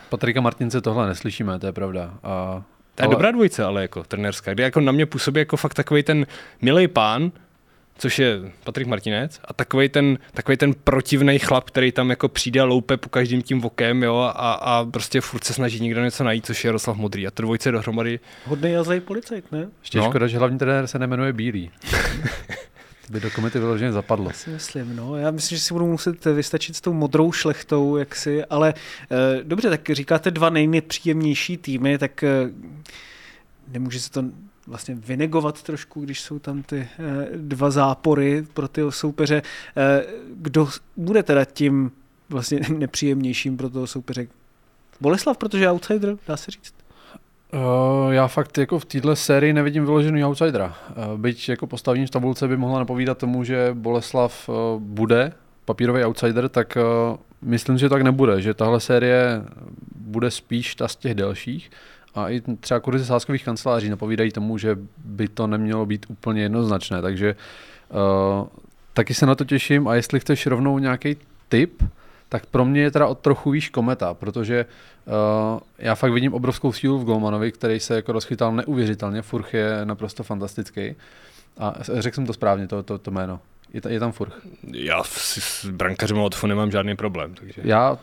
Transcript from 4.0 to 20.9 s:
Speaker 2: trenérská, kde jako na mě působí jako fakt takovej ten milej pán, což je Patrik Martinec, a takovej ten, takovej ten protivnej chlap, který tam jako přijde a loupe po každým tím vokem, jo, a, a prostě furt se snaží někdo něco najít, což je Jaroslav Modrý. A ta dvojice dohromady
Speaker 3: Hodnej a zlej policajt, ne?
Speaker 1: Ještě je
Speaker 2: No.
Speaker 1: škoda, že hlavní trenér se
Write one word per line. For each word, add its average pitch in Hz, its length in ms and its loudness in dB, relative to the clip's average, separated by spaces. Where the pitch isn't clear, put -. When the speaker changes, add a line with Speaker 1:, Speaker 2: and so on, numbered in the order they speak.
Speaker 2:
trenérská, 101 500 -6
kde 107 100 0
jako 131 180 2
na 135 100 4
mě 147 140 4
působí 143 340 -2
jako 151 180 0
fakt - 160 -4
takovej 147 300 2
ten 151 220 2
milej 165 260 6
pán, 117 440 2
což - 220 0
je 117 200 4
Patrik 127 240 -6
Martinec, 110 580 -2
a - 80 -12
takovej 135 360 2
ten, 139 280 4
takovej 131 240 0
ten 143 160 4
protivnej 139 640 4
chlap, 131 240 2
který 127 280 2
tam 127 180 2
jako 127 200 2
přijde 131 320 0
a 135 40 6
loupe 127 320 2
po - 120 -14
každým 123 320 0
tím 127 200 -2
vokem, 120 420 0
jo, 117 140 2
a, 120 360 0
a 120 320 2
prostě 120 360 -2
furt - 220 -6
se - 100 -4
snaží 120 300 -2
někdo 117 200 0
něco 123 200 -2
najít, 113 220 0
což - 180 -6
je 117 40 -2
Jaroslav 110 300 -2
Modrý. 101 300 -4
A 98 40 -8
ta - 120 -6
dvojice 113 280 0
dohromady 117 480 -2
Speaker 3:
Hodnej 151 320 -2
a 170 60 2
zlej 175 160 0
policajt, 196 520 -10
ne? 156 160 -6
Speaker 1:
Ještě - 160 -6
je 107 40 4
Speaker 2:
No. 110 80 2
Speaker 1:
škoda, 123 180 2
že 117 100 -2
hlavní 127 200 2
trenér 135 300 0
se 127 120 -6